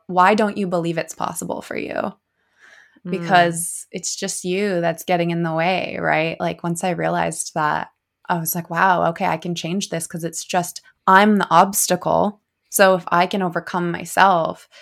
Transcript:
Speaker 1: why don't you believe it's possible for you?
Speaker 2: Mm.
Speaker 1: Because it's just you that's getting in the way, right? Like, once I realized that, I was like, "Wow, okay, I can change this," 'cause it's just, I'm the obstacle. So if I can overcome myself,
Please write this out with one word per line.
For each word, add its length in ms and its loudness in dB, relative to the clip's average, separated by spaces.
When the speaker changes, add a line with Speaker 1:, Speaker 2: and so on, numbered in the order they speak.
Speaker 1:
why 260 6
don't 240 0
you 80 -2
believe 320 -2
it's 160 -8
possible 480 -6
for 140 -12
you? 180 -8
Speaker 2:
Mm. 40 -8
Speaker 1:
Because 840 0
it's 240 -8
just 280 -8
you 360 0
that's 240 -2
getting 260 0
in 140 0
the 100 -2
way, 460 -2
right? 400 0
Like, 240 -4
once 180 -4
I 80 -2
realized 640 -2
that, 380 -2
I 120 -2
was 160 -6
like, 140 -8
"Wow, 400 2
okay, 160 -4
I 100 0
can 180 -6
change 340 -4
this," 200 -6
'cause 160 -8
it's 200 -8
just, 360 -4
I'm 300 8
the 120 0
obstacle. 920 2
So 260 6
if 100 -8
I 220 2
can 120 -4
overcome 520 -4
myself, 760 0